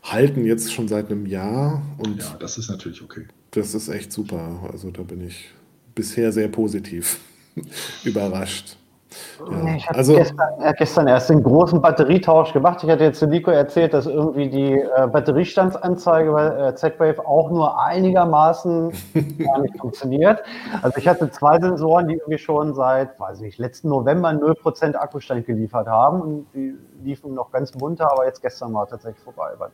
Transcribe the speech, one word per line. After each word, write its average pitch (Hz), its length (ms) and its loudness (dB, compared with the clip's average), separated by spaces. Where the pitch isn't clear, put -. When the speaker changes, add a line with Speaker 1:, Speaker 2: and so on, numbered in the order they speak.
Speaker 1:
halten 131 420 0
jetzt 113 260 -2
schon 113 160 -6
seit 107 220 -4
einem 104 160 -6
Jahr. 117 560 -4
Und 107 220 -6
Speaker 2:
Ja, - 200 -12
das 85 200 -12
ist 113 100 -12
natürlich 95 320 -12
okay. 82 240 -20
Speaker 1:
das - 240 -4
ist 107 160 -8
echt - 240 -10
super. 87 580 -10
Also 92 200 -14
da 90 100 -14
bin 90 200 -12
ich 87 280 -16
bisher 113 360 -2
sehr 104 180 0
positiv 101 680 -6
<laughs> - 480 -14
überrascht. 98 760 -6
Ja, 160 240 -6
Speaker 3:
Nee, 160 120 -2
ich 147 140 -8
hab 151 80 -4
Speaker 1:
also 135 180 4
Speaker 3:
gestern, 160 460 2
äh, 151 160 2
gestern 156 300 2
erst 127 220 4
den 151 140 6
großen 160 380 6
Batterietausch 160 720 4
gemacht. 175 280 2
Ich 156 80 -2
hatte 156 140 4
jetzt 151 160 4
zu 156 80 2
Nico 165 240 2
erzählt, 156 420 4
dass 143 120 2
irgendwie 143 440 0
die, 139 260 0
äh, 131 360 2
Batteriestandsanzeige 175 1200 2
bei, 151 380 2
äh, 123 60 -4
Z-Wave 160 520 0
auch 147 240 2
nur 160 260 0
einigermaßen 170 1160 2
Speaker 1:
<laughs> 147 260 -2
Speaker 3:
gar 139 220 0
nicht - 160 -4
funktioniert. 139 640 0
Also 127 160 0
ich 147 120 2
hatte 175 200 2
zwei 151 300 4
Sensoren, 170 480 2
die 156 60 -2
irgendwie 156 240 -4
schon 151 360 -2
seit, 131 460 0
weiß 95 200 -10
ich 107 40 -12
nicht, 101 160 -14
letzten 123 300 -6
November 147 420 2
null 156 240 2
Prozent 156 400 -2
Akkustand 135 500 -6
geliefert 113 420 -4
haben. 131 340 2
Und 151 320 -8
die 135 200 -8
liefen 135 300 -10
noch 123 180 -8
ganz 131 240 -4
munter, 156 340 -2
aber 131 160 2
jetzt 131 160 -4
gestern 120 320 -8
war 104 140 -4
tatsächlich 113 340 -16
vorbei 82 280 -10
bei - 140 -8